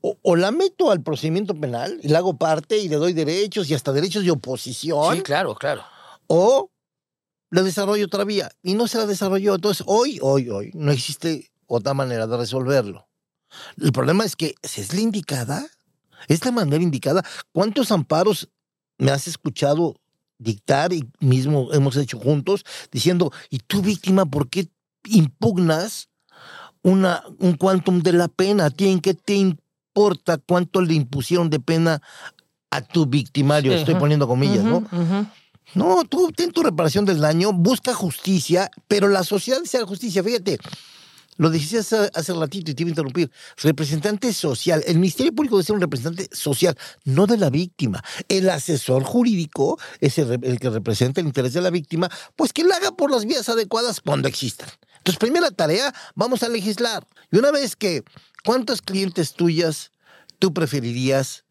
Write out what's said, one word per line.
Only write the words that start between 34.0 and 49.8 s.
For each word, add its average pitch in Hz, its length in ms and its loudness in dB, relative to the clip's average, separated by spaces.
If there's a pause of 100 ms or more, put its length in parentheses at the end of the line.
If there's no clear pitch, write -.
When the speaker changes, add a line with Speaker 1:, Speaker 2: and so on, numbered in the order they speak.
Speaker 1:
comillas, 131 360 2
¿no? 233 140 2
Speaker 2:
Ujú, 214 200 -4
ujú. 190 300 0 (460)
Speaker 1:
No, 339 320 2
tú 339 260 2
ten 349 200 -2
tu 339 100 0
reparación 180 440 2
del 175 160 2
daño, 185 320 2
busca 226 400 2
justicia, 185 760 0 (180)
pero 202 200 2
la 196 160 2
sociedad 233 380 -2
desea 247 240 -2
justicia. 190 380 -4
Fíjate, 196 360 -2 (800)
lo 160 120 4
decía 160 320 -2
hace, 208 320 0
hace 165 200 -4
ratito 165 380 -4
y - 40 -6
te 151 80 -4
iba 170 60 -2
a - 20 -4
interrumpir. 151 380 -2 (280)
Representante 156 760 -2
social. 156 540 -2
El 170 120 2
Ministerio 233 340 0
Público 240 240 0
debe 175 80 2
ser 214 100 0
un 196 60 0
representante 165 540 -4
social, 147 420 0 (260)
no 147 240 4
de 226 100 4
la 175 120 2
víctima. 135 520 -2 (280)
El 190 200 2
asesor 135 540 0
jurídico 190 760 0 (220)